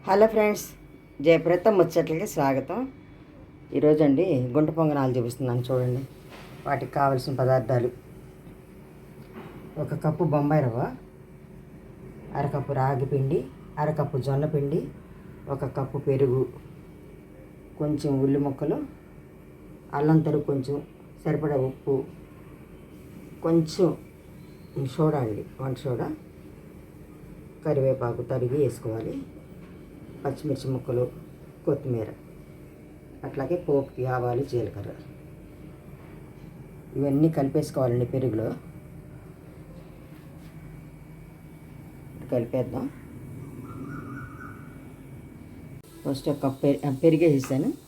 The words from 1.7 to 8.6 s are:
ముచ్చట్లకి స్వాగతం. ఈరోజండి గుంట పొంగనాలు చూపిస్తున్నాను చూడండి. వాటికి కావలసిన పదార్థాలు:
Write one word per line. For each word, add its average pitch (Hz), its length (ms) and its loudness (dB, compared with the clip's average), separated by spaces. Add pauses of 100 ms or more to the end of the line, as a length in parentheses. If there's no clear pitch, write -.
ముచ్చట్లకి 165 560 4
స్వాగతం. 135 440 2 (1000)
ఈరోజండి 151 500 8 (280)
గుంట 151 220 6
పొంగనాలు 143 400 4
చూపిస్తున్నాను 123 520 0
చూడండి. 127 340 2 (640)
వాటికి 139 300 -2
కావలసిన 135 440 2
పదార్థాలు: 123 500 4 (1900)